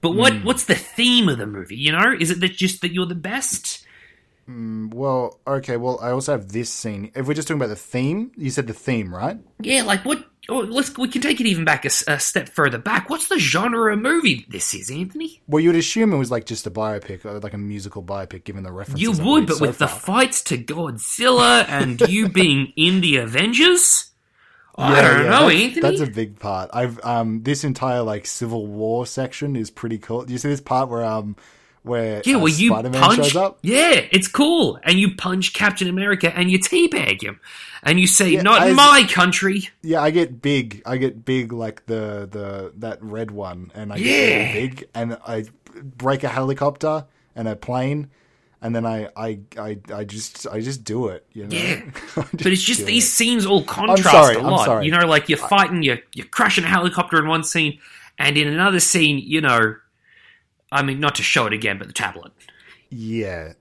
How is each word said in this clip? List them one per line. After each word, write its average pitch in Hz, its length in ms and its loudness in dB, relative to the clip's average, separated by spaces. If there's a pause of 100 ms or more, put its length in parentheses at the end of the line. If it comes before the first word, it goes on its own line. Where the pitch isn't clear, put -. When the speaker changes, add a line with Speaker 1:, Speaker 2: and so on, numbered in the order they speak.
Speaker 1:
But 165 160 0
what, 240 180 4
Speaker 2:
Mm. 202 100 -8
Speaker 1:
what's 233 220 -2
the 196 80 2
theme 240 540 2
of 127 100 0
the 107 80 -6
movie, 98 300 -12
you 147 160 0
know? 214 260 2
Is 165 120 0
it 180 100 -2
that 185 160 -2
just 185 260 -4
that 175 100 -4
you're 180 140 -2
the 175 80 -8
best? - 720 -8 (600)
Speaker 2:
Mm, 110 440 -10
well, 127 540 -4
okay, 131 320 -4
well, 123 240 -4
I 120 80 -4
also 131 220 -2
have 101 200 -4
this 117 160 -6
scene. 104 460 -10
If 131 120 -6
we're 147 80 -2
just 151 140 -6
talking 151 120 -2
about 117 100 -2
the 104 60 -8
theme, 165 600 -4
you 139 140 -4
said 135 160 -4
the 110 80 -8
theme, 107 400 -4
right? 143 240 -6 (220)
Speaker 1:
Yeah, 254 240 0
like, 196 200 -2
what? 285 180 -4 (280)
Oh, 247 80 -2
let's, 240 400 -4
we 254 100 -2
can 254 140 -4
take 285 180 0
it 233 60 0
even 165 180 2
back 151 220 0
a, - 20 0
s-, - 180 -2
a 147 140 -2
step - 300 -4
further 135 260 0
back. 208 320 -4
What's 311 200 -4
the 370 100 0
genre 214 560 0
of 208 80 -2
movie 254 480 0
this - 240 -6
is, 95 160 -12
Anthony? 190 580 -10
Speaker 2:
Well, 151 120 2
you'd 170 160 4
assume 208 360 0
it 151 60 0
was, 123 120 -2
like, 120 140 -4
just - 220 -10
a 101 40 -8
biopic, 104 540 -8
or, 104 160 -12
like, 104 140 -12
a 104 40 -10
musical 101 440 -12
biopic, 95 420 -12
given 98 180 -12
the 92 80 -12
references 101 300 -10
Speaker 1:
You 220 120 0
Speaker 2:
I've 160 120 -2
Speaker 1:
would, 294 200 4
Speaker 2:
made - 40 -4
Speaker 1:
but 156 80 0
Speaker 2:
so 147 100 0
Speaker 1:
with 123 120 -4
the 147 100 0
Speaker 2:
far. - 120 -8
Speaker 1:
fights 254 420 0
to 127 160 -4
Godzilla 226 1080 2
and 135 340 -2
Speaker 2:
<laughs> 156 100 6
Speaker 1:
you 208 180 2
being 156 480 2
in 180 240 4
the 160 160 2
Avengers? 233 960 2 (640)
I 139 160 0
Speaker 2:
Yeah, 139 80 6
Speaker 1:
don't 143 240 6
Speaker 2:
yeah, 170 60 2
Speaker 1:
know, 269 180 6
Speaker 2:
that's, 165 140 4
Speaker 1:
Anthony. 247 180 -2
Speaker 2:
that's - 200 2
a 147 80 0
big 104 300 -6
part. 95 360 -6
I've, 120 280 -4
um, 113 420 -2
this 143 200 -2
entire, 131 380 -2
like, 107 240 -4
Civil 113 400 -6
War 110 400 -4
section 135 500 -6
is 110 140 -6
pretty 113 260 -8
cool. 113 300 -8
Do 123 80 -10
you 127 40 -6
see 147 100 -4
this 143 120 -2
part 131 300 -2
where, 117 140 -4
um, 107 320 -6 (480)
where, 110 400 -4
Speaker 1:
Yeah, 269 120 2
Speaker 2:
uh, 214 40 2
Speaker 1:
where 160 120 2
you 180 180 2
Speaker 2:
Spider-Man 127 300 0
Speaker 1:
punch, 196 160 6
Speaker 2:
shows 143 200 2
up? 190 260 0
Speaker 1:
yeah, 269 380 4 (100)
it's 190 160 4
cool. 294 560 2
And 180 160 4
you 196 160 2
punch 185 400 -2
Captain 196 340 0
America 190 480 0
and 180 140 2
you 185 80 4
teabag 185 640 2
him. 104 180 -10 (460)
And 165 140 4
you 185 60 6
say, 185 240 4
Speaker 2:
Yeah, 165 120 4
Speaker 1:
"Not 208 200 6
in - 80 6
Speaker 2:
as 262 60 6
Speaker 1:
my 285 340 10
country." 185 580 0 (140)
Speaker 2:
Yeah, 160 180 0
I 151 100 2
get 156 300 0
big. 117 460 -2
I 127 100 -4
get 120 300 -4
big 127 260 -2
like 113 320 -10
the, 107 480 -6
the, 98 460 -10
that 110 260 -12
red 107 260 -8
one, 90 440 -12
and 104 180 -12
I 104 60 -8
get 220 80 -2
Speaker 1:
Yeah. 262 300 2 (180)
Speaker 2:
really 120 140 -4
big, 131 260 -14
and 117 320 -6
I 110 180 -6 (380)
break 131 420 -4
a 135 60 -2
helicopter 139 760 -2 (320)
and 113 100 -6
a 107 80 -4
plane, 131 540 -6 (540)
and 113 120 -4
then 113 120 -2
I, 110 280 -6
I, 110 260 -8 (180)
I, 107 200 -10 (140)
I 104 120 -8
just, 104 440 -14
I 110 140 -6
just 127 200 -8
do 110 260 -4
it, 90 260 -12
you 104 120 -12
know? 104 80 -8
Speaker 1:
Yeah. 175 280 -4 (180)
Speaker 2:
<laughs> - 160 -12
I 147 160 -4
Speaker 1:
But 175 140 -4
it's 190 160 2
just - 180 0
Speaker 2:
do - 60 -4
Speaker 1:
these 226 180 2
Speaker 2:
it. - 60 0
Speaker 1:
scenes 233 340 2
all 190 160 4
Speaker 2:
I'm - 60 -6
Speaker 1:
contrast 190 420 4
Speaker 2:
sorry, 147 280 10
Speaker 1:
a - 20 2
Speaker 2:
I'm 127 80 -2
Speaker 1:
lot. 139 180 4
Speaker 2:
sorry. 110 220 2
Speaker 1:
You 156 60 0
know, 175 140 4
like, 156 220 4
you're 147 160 0
Speaker 2:
I - 40 -8
Speaker 1:
fighting, 180 340 4
you're, 127 160 0 (160)
you're - 140 -12
crushing 202 360 2
a 165 40 -2
helicopter 175 500 2
in 156 100 2
one 160 160 0
scene, 156 360 -2 (380)
and 143 200 2
in 151 100 2
another 175 320 2
scene, 151 420 2
you 156 200 -2
know, 117 340 2 (960)
I 143 100 0
mean, 135 180 -2
not 147 160 0
to - 60 -4
show 127 220 2
it 107 80 -2
again, 107 240 -4
but 101 100 -14
the - 60 -20
tablet. - 400 -8 (580)
Speaker 2:
Yeah. 107 720 -8